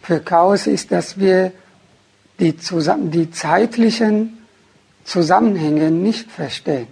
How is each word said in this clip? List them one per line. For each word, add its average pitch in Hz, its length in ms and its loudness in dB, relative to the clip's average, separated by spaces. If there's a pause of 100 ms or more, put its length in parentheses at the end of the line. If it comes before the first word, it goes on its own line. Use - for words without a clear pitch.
für 160 200 -2
Chaos 180 440 2
ist, - 280 -2
dass 180 260 -4
wir 185 320 2 (880)
die 160 160 2
Zusa-, 165 420 -2
die 165 320 -2
zeitlichen 220 1080 0 (680)
Zusammenhänge 160 880 2
nicht 190 400 -2
verstehen 127 600 -6